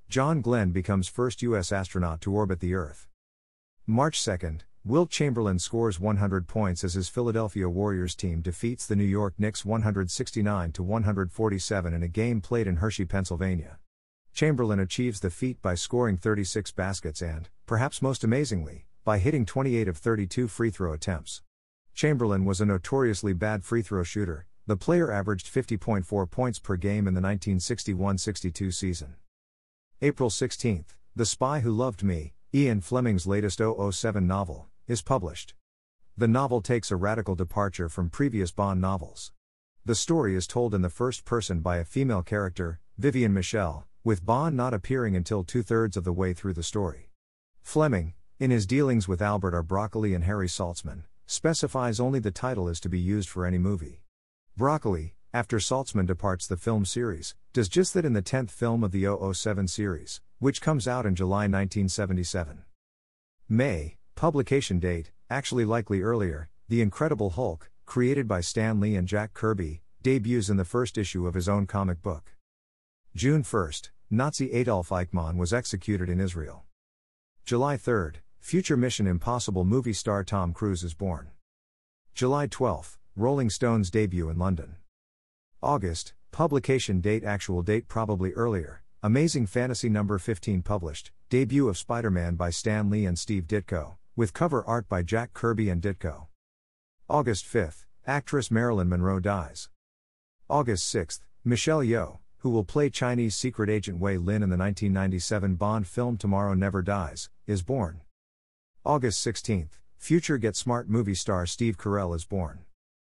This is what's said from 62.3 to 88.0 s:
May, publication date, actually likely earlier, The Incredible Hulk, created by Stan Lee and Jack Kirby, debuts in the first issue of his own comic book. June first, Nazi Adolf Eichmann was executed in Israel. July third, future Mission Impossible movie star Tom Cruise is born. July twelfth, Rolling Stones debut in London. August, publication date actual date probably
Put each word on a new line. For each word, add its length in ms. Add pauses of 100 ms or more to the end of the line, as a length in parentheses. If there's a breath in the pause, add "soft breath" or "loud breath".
May, 480 (180)
publication 640
date, 320 (180)
actually 360
likely 360
earlier, 460 (220)
The 120
Incredible 500
Hulk, 380 (160)
created 400
by 140
Stan 400
Lee 160
and 100
Jack 280
Kirby, 480 (200)
debuts 460
in 80
the 80
first 340
issue 300
of 60
his 160
own 180
comic 340
book. 360 (800)
June 260
first, 480 (180)
Nazi 440
Adolf 360
Eichmann 460
was 180
executed 540
in 140
Israel. 420 (800)
July 320
third, 440 (200)
future 380
Mission 280
Impossible 600
movie 280
star 300
Tom 300
Cruise 300
is 100
born. 340 (880)
July 320
twelfth, 500 (200)
Rolling 320
Stones 400
debut 400
in 80
London. 380 (840)
August, 520 (180)
publication 680
date 220
actual 400
date 240
probably 460